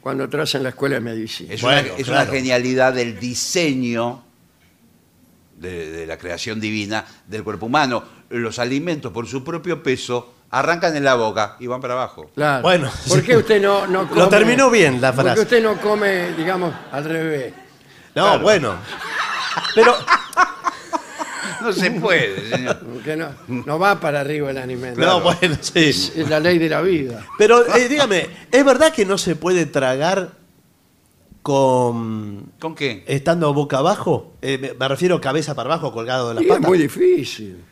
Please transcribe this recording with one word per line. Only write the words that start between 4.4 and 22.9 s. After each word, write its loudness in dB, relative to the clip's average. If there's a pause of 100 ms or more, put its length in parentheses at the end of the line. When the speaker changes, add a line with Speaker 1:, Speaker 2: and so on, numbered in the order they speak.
Speaker 2:
de, -10
de -10
la -10
creación -8
divina -4 (240)
del -10
cuerpo -8
humano. 0 (280)
Los -6
alimentos -4
por -8
su -8
propio -8
peso -4 (160)
arrancan 0
en -2
la 6
boca -2
y -10
van -6
para -6
abajo. -8
Speaker 1:
Claro. 0
Speaker 3:
Bueno, 2 (180)
Speaker 1:
¿Por 4
Speaker 3:
sí. -2
Speaker 1:
qué 6
usted 4
no, 2
no 0
Speaker 3:
Lo -4
Speaker 1:
come? 6
Speaker 3:
terminó 6
bien 4
la 2
Speaker 1:
¿Por 0
qué 4
Speaker 3:
frase. 4
Speaker 1:
usted 4
no 0
come, 0
digamos, -2 (160)
al -6
revés? -4 (640)
Speaker 3:
No, 2
Speaker 2:
Claro. 4
Speaker 3:
bueno. 2 (1000)
Pero 6 (1700)
Speaker 2:
No -2
se 0
puede, 0
señor. -4
Speaker 1:
Porque -10